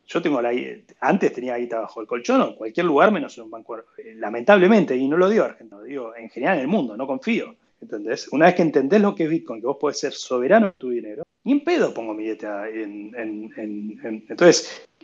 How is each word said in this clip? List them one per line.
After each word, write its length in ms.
Yo 120
tengo 200
la, 100
antes 340
tenía 240
guita 240
bajo 200
el 60
colchón 340
o 80
en 60
cualquier 300
lugar 260
menos 260
en 80
un 60
banco, 260
eh, 380
lamentablemente, 800
y 120
no 80
lo 140
digo 160
argentino, 380
digo 320
en 140
general 280
en 60
el 40
mundo, 300
no 100
confío, 480
¿entendés? 480
Una 180
vez 80
que 60
entendés 400
lo 140
que 80
es 60
Bitcoin, 320
que 60
vos 120
podés 200
ser 140
soberano 540
de 100
tu 120
dinero, 340
ni 80
en 100
pedo 300
pongo 200
mi 120
guita 440
en, 460
en, 400
en, 480
en, 260
entonces, 580